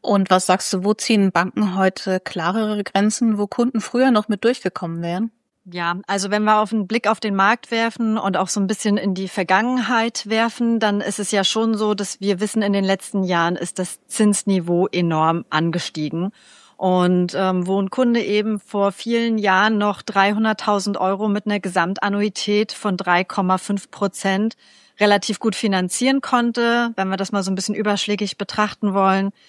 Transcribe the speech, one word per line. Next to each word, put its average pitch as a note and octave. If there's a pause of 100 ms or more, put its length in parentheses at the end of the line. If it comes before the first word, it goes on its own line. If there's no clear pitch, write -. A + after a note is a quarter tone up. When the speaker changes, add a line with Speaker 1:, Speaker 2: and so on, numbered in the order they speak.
Speaker 1:
Und G3
was F#3
sagst -
du, F#3
wo G#3+
ziehen G3+
Banken F#3
heute F#3+
klarere G#3
Grenzen, G#3+
wo G3+
Kunden A#3+
früher B3+
noch G#3+
mit G#3
durchgekommen F3
wären? F3+ (360)
Speaker 2:
Ja, F3 (100)
also G3
wenn G#3
wir G#3+
auf G#3+
einen G#3+
Blick A3+
auf G#3+
den G3+
Markt G3
werfen A3+
und F#3+
auch F3+
so G3+
ein F#3+
bisschen G3+
in G3+
die F#3+
Vergangenheit A3+
werfen, A3+
dann G#3
ist -
es G3
ja G3
schon A3+
so, G#3
dass G3
wir F#3+
wissen, G#3+
in G3+
den G3
letzten F#3+
Jahren E3+
ist -
das -
Zinsniveau F#3+
enorm E3
angestiegen. D#3+ (460)
Und, F3+
ähm, F#3
wo G3
ein F#3+
Kunde A#3+
eben G#3
vor G3+
vielen A#3
Jahren G#3
noch G3+
dreihunderttausend G#3
Euro G3
mit G#3
einer G#3
Gesamtannuität G3+
von G3
drei F3+
Komma F#3
fünf -
Prozent G3 (420)
relativ G3+
gut A3
finanzieren A3
konnte, A#3
wenn F#3+
wir F#3+
das G3
mal G3
so F#3+
ein F#3+
bisschen G3
überschlägig G3+
betrachten G#3
wollen, G3 (180)